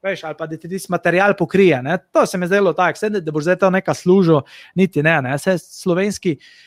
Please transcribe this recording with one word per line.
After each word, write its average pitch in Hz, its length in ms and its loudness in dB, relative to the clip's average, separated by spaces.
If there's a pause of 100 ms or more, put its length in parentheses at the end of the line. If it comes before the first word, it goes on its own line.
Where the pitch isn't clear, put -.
veš, 190 200 -8
ali 156 120 -10
pa 160 100 -10
da 160 120 -12
ti 170 100 -18
tisti 185 240 -10
material 180 420 2
pokrije, 180 460 4
ne. 139 160 -4 (120)
To 294 180 2
se - 100 -8
mi 180 80 -2
je 175 60 -4
zdelo 196 240 2
tako, 175 240 0
saj 220 120 -4
ne, 208 120 -4
da 156 100 -8
boš 151 120 -4
zdaj 175 140 2
to 190 120 2
neka 185 240 -2
služil, 175 480 4 (300)
niti 185 280 0
ne, 156 200 2
ne. 131 160 -4
Saj 185 240 -2
slovenski, 185 720 -4 (340)